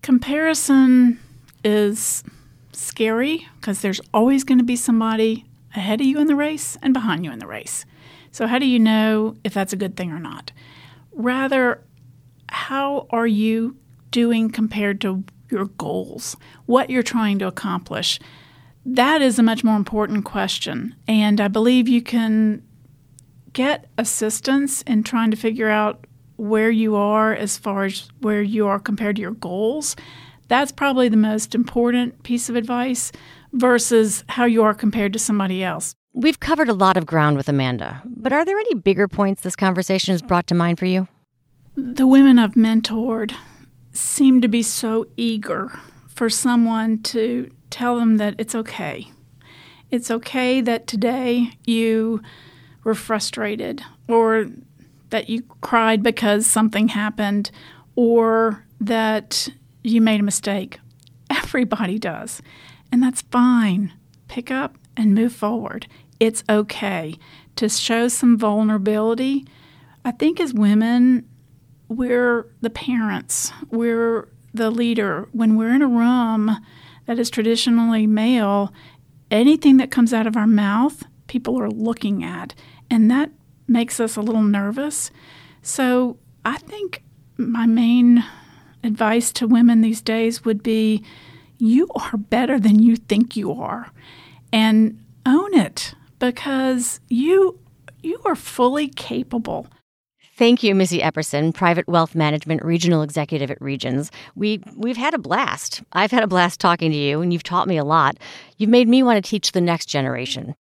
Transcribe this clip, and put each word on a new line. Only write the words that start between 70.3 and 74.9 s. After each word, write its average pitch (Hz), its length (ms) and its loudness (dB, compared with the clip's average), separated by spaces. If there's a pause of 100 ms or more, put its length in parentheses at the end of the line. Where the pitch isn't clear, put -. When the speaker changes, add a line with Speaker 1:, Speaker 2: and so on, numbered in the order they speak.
Speaker 1:
as 302 140 -2
women, 226 720 4 (600)
we're 240 600 0 (140)
the 226 80 -2
parents, 220 840 -4 (180)
we're 233 580 -2 (260)
the 220 180 -2
leader. 220 600 -2